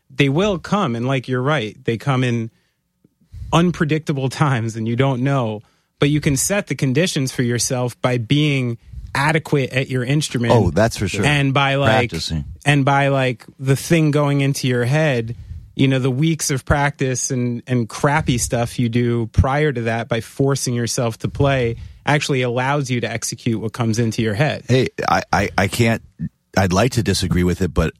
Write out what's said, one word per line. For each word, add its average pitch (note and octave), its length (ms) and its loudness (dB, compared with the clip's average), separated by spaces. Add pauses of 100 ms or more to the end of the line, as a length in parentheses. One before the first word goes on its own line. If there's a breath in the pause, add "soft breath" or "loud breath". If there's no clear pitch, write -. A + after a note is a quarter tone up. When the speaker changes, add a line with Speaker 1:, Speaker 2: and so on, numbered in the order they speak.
Speaker 1:
they C#3 200 0
will F3+ 300 0
come. F3 360 -2
And, A#2 120 -4
like, C3+ 200 -2
you're B2+ 160 -2
right. B2+ 420 -4
They A#2 140 0
come C3 240 0
in A#2 280 -2 (1000)
unpredictable D#3 760 0
times A#2 480 -2
and A2 100 -4
you A#2 100 -2
don't B2+ 260 0
know. B2 400 -2 (360)
But D3 120 2
you D3 100 2
can D3 160 0
set G3 300 -2
the D3+ 80 -4
conditions C3+ 580 0
for C3+ 100 -2
yourself A#2+ 600 -2
by B2 160 0
being C3 600 0 (360 soft breath)
adequate D3 560 0
at C3 180 -2
your B2+ 160 -2
instrument. B2+ 480 0
Speaker 2:
Oh, G#2 180 4
that's G#2+ 280 2
for G2 100 0
sure. G2+ 160 -2
Speaker 1:
And C#3 300 2
by, C#3 220 2
like, A#2+ 340 2
Speaker 2:
Practicing. D#2+ 340 -4 (220)
Speaker 1:
and C#3+ 180 4
by, C#3 240 2
like, C3 360 0 (140)
the C3+ 180 2
thing D#3 340 2
going C#3+ 320 2
into C3+ 260 0
your B2 160 0
head, B2 500 0 (400 loud breath)
you C3+ 140 4
know, C3+ 100 2
the C3 120 0
weeks D3+ 400 0
of C3+ 160 -4
practice C#3+ 640 -2
and, B2 360 -4
and A#2+ 220 0
crappy C#3+ 480 0
stuff A#2 420 -4
you B2 120 2
do A#2+ 380 0
prior D3 440 2
to A#2+ 100 -6
that A2+ 260 -4
by A#2 120 -2
forcing C#3 540 -2
yourself A#2 440 -2
to A2 100 -6
play C3 480 0 (280 loud breath)
actually C#3+ 380 0
allows B2+ 480 -2
you B2 100 0
to A2 100 -4
execute A2+ 500 -4
what A2 120 -6
comes A2+ 260 -2
into A2+ 240 0
your A2 120 0
head. G#2+ 340 -2
Speaker 2:
Hey, B2+ 200 4 (200)
I, F2 140 4 (100)
I, F#2+ 160 2 (100)
I F#2+ 100 2
can't, A2+ 340 2 (540)
I'd F#2+ 160 2
like A2 200 2
to A#2 100 0
disagree F2+ 400 0
with F2 200 0
it, E2+ 120 -2
but D#2+ 260 2